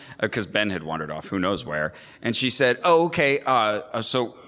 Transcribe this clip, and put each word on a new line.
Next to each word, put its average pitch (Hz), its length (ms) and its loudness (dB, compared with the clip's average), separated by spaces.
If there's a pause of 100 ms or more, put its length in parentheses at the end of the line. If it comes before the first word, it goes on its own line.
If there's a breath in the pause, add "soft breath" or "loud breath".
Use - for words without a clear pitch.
(200 loud breath)
uh, 110 80 0
'cause 104 200 -4
Ben 104 240 0
had 87 100 -4
wandered 78 300 -6
off 76 160 -10
who 98 100 -4
knows 92 260 0
where. 76 300 -4 (300 loud breath)
And 117 120 -2
she 127 140 0
said, 123 340 2
"Oh, 170 240 6
okay, 143 380 2
uh, 131 60 2 (420)
uh, 113 80 -2
so 120 340 -2 (120)